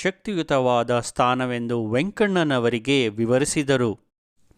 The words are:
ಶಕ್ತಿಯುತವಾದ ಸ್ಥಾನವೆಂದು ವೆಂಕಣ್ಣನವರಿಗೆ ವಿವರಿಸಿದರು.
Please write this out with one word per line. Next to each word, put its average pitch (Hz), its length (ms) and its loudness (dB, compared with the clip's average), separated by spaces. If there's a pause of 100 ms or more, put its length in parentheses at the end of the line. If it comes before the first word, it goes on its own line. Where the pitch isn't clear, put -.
ಶಕ್ತಿಯುತವಾದ 131 1000 0
ಸ್ಥಾನವೆಂದು 120 880 -2
ವೆಂಕಣ್ಣನವರಿಗೆ 135 1200 0
ವಿವರಿಸಿದರು. 123 920 0 (580)